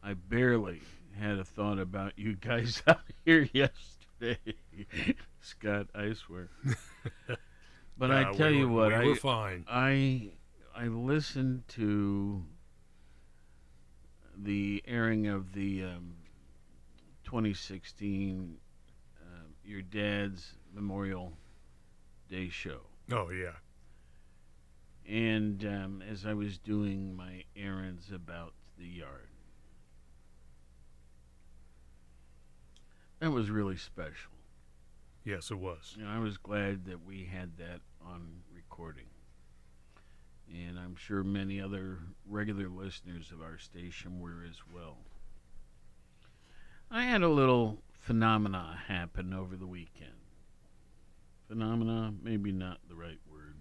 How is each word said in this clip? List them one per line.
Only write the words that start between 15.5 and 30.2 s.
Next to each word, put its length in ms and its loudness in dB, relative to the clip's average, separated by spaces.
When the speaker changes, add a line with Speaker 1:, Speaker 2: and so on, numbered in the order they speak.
Speaker 1:
the, 320 0
um, 300 -8
twenty 300 2
sixteen, 1000 -4
uh, 280 -18
your 160 -8
dad's 760 -2
Memorial 580 -4
Day 220 -4
show. 300 -8
Speaker 2:
Oh, 200 0
yeah. 220 -6
Speaker 1:
And, 580 2
um, 460 -4
as 160 -8
I 80 -2
was 240 -2
doing 580 -2
my 280 -12
errands 560 -8
about 400 -10
the 100 -14
yard, 420 -12